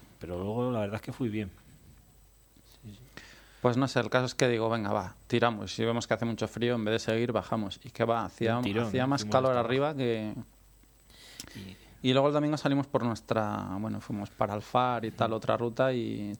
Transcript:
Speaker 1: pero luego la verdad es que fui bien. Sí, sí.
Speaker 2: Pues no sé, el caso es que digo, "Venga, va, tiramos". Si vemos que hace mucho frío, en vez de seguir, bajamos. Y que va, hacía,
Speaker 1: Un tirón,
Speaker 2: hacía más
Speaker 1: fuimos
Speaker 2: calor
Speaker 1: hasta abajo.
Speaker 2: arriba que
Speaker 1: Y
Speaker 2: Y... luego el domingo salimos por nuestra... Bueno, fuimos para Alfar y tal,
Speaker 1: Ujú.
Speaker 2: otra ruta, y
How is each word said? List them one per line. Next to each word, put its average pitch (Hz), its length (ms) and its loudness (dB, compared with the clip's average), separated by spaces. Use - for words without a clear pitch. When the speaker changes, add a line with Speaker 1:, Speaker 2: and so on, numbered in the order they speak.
Speaker 1:
pero 87 180 -8
luego 117 320 -2
la 117 100 0
verdad 101 160 -2
es - 60 -8
que 123 100 -8
fui 127 180 -4
bien. 104 200 -4
Sí, 107 80 -16
sí. 98 60 -20
Speaker 2:
Pues 120 160 4
no 135 100 2
sé, - 120 -2
el 110 100 0
caso 127 160 4
es 123 80 -6
que 131 140 2
digo, 113 200 0
"Venga, 110 240 -2
va, 98 240 -2
tiramos". 110 480 0
Si 117 100 -2
vemos 117 220 0
que - 80 -2
hace 113 120 0
mucho 110 220 -2
frío, 120 260 -2
en 113 100 -2
vez 110 80 0
de 113 60 2
seguir, 117 200 0
bajamos. 107 500 -2
Y 120 80 -18
que - 140 -2
va, 113 220 2
hacía, 113 320 0
Speaker 1:
Un 123 60 -2
tirón, 110 240 0
Speaker 2:
hacía 127 180 0
más 139 160 0
Speaker 1:
fuimos 107 100 -6
Speaker 2:
calor 131 200 6
Speaker 1:
hasta 123 80 2
abajo. 117 80 0
Speaker 2:
arriba 139 280 2
que 113 380 0
Speaker 1:
Y 127 60 2
Speaker 2:
Y... 127 60 6
luego 139 140 6
el 147 60 2
domingo 147 220 2
salimos 139 320 2
por 120 160 2
nuestra... 104 720 -2
Bueno, 104 220 -4
fuimos 101 300 -6
para 104 240 0
Alfar 120 500 0
y 110 80 -4
tal, 117 180 2
Speaker 1:
Ujú. 113 60 0
Speaker 2:
otra 110 200 2
ruta, 120 360 2
y 110 480 -4